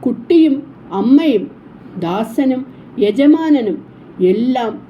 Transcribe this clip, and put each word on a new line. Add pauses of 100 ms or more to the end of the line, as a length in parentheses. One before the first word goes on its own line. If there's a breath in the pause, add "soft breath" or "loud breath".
കുട്ടിയും (380)
അമ്മയും (560)
ദാസനും (320 loud breath)
യജമാനനും (560)
എല്ലാം (180)